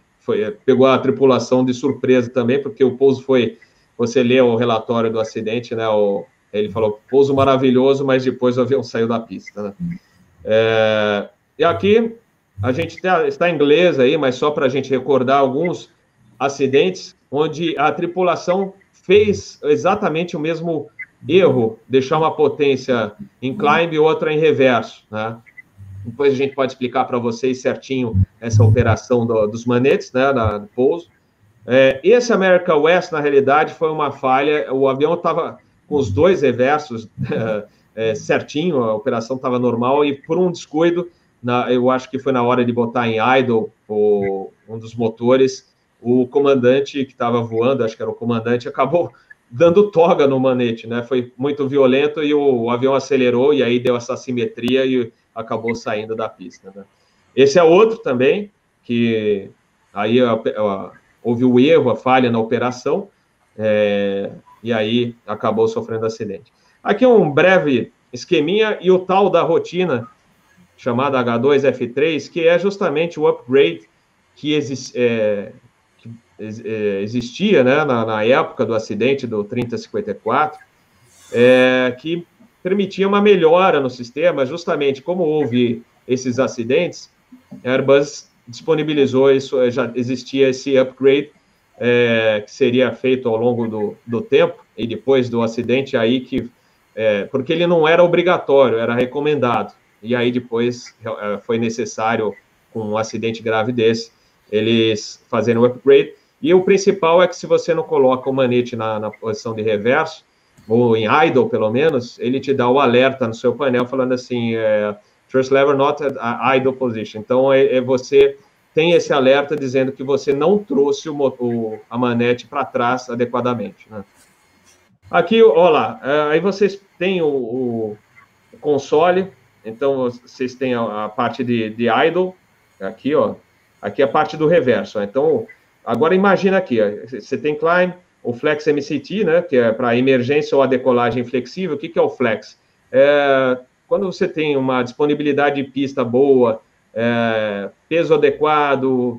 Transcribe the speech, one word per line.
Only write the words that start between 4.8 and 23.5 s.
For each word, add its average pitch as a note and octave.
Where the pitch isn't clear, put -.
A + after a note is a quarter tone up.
do A2
acidente, A2
né, A2+
o, G#2
ele G#2
falou, G#2+
"Pouso C3+
maravilhoso", C3+
mas C3
depois B2
o B2+
avião B2
saiu A2+
da A#2
pista, G2+
né? G2
É, A2
e C#3+
aqui G#3
a A#2+
gente D#3+
tem F#3
a, D#3+
está C#3+
em E3+
inglês D3
aí, C3+
mas C3+
só D3
pra D3
gente B2+
recordar C3
alguns C#3
acidentes C#3
onde D#3
a D3
tripulação F3+
fez -
exatamente E3+
o D#3+
mesmo D#3+
erro, C3+
deixar B2+
uma D#3
potência C3
em C3